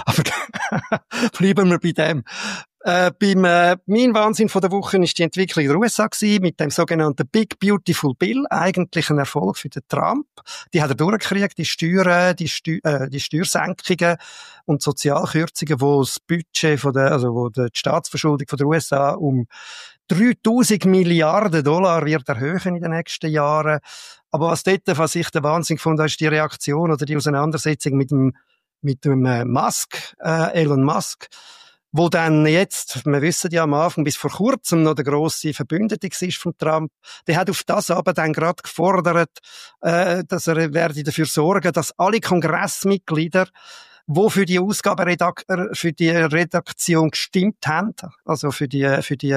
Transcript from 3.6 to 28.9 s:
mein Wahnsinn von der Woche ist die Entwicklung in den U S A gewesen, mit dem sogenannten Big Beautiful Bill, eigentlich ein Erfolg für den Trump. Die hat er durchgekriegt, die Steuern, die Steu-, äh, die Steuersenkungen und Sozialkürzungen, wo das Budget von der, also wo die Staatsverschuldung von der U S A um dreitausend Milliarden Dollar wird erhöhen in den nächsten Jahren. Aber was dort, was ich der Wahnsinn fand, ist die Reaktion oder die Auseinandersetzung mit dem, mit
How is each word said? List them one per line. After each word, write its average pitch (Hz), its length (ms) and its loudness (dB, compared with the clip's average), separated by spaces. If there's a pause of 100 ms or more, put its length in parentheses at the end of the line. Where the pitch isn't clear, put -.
mein 233 260 4
Wahnsinn 214 340 2
von 190 140 0
der 185 80 2
Woche 190 300 0
ist 175 180 2
die 175 60 0
Entwicklung 165 420 0
in 139 60 4
den 151 60 4
U 208 60 2
S 226 160 0
A 214 60 2
gewesen, 208 380 0
mit 170 160 -2
dem 151 100 -2
sogenannten 156 580 0
Big - 300 0
Beautiful 180 560 0
Bill, 240 380 -2
eigentlich 180 580 -2
ein 151 80 2
Erfolg 147 400 -2
für - 120 -12
den - 180 -14
Trump. 180 400 -2 (440)
Die 156 120 2
hat 143 80 0
er 131 40 -4
durchgekriegt, 196 600 0
die 160 80 -4
Steuern, 180 680 2
die 165 120 -4
Steu-, - 360 -4
äh, 143 260 0
die 139 100 -6
Steuersenkungen 170 960 0 (480)
und 147 180 0
Sozialkürzungen, 151 1000 -2
wo 143 200 4
das - 180 -4
Budget 160 600 -2
von 139 140 0
der, 135 180 2
also 123 220 0
wo 120 160 -2
die 120 240 -2
Staatsverschuldung 151 760 -2
von 143 100 -8
der 139 100 0
U 151 80 2
S - 180 -4
A 139 200 2
um 135 340 -2 (600)
dreitausend 220 800 2
Milliarden 175 800 2
Dollar 165 420 2
wird 151 240 -2
erhöhen 165 460 -4
in 170 80 -6
den 170 80 -4
nächsten 165 400 -6
Jahren. 151 480 2 (500)
Aber 160 220 0
was 135 100 -2
dort, 190 240 0
was 160 300 0
ich 170 160 -4
der 160 100 -2
Wahnsinn 156 380 0
fand, 160 220 0
ist 151 180 -2
die 156 80 0
Reaktion 156 640 0
oder 143 160 -2
die 151 100 -2
Auseinandersetzung 147 760 -2
mit 139 180 0
dem, 131 240 2 (480)
mit 139 220 -4